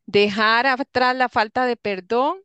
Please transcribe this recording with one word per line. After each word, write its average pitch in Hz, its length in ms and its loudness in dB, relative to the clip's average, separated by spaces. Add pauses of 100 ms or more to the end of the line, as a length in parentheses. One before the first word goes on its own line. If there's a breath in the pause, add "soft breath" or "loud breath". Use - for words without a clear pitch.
Dejar 214 600 2
atrás 254 500 0
la 254 120 0
falta 247 380 -2
de 240 100 -2
perdón 226 680 -4